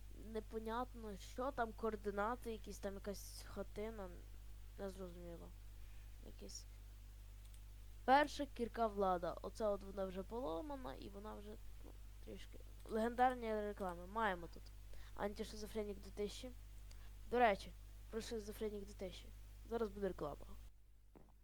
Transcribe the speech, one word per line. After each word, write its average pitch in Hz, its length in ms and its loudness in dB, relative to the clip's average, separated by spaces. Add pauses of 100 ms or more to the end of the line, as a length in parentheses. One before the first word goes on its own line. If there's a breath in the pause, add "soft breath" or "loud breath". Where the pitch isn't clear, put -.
(160)
непонятно, 220 1000 -2
що - 340 0
там, 233 220 2
координати, 214 760 2
якісь 202 280 -4
там, 196 140 0
якась - 540 -4
хатина. 208 600 -2 (680)
Незрозуміло. 175 720 -6 (760 soft breath)
Якісь. - 400 -8 (1400)
Перша 285 400 10
кірка 233 420 2
влада. 185 540 4
Оце 220 260 0
от 202 160 2
вона 196 220 -2
вже 190 180 -2
поломана, 277 680 -2
і - 160 -6
вона 208 260 -8
вже, 208 200 -8 (280)
ну, - 80 -10 (340)
трішки. - 340 -8 (260)
Легендарні 233 680 6
реклами. 202 540 0
Маємо 190 400 4
тут. - 160 -10 (520 loud breath)
Антишизофренік 208 840 -2
дві 196 120 -8
тисячі. 208 400 -2 (800 loud breath)
До 240 80 8
речі, 214 340 8 (360)
про 220 120 0
шизофренік 208 640 -2
дві 202 80 -8
тисячі. - 360 -6 (360)
Зараз 226 240 2
буде 202 180 2
реклама. 147 380 0 (1000)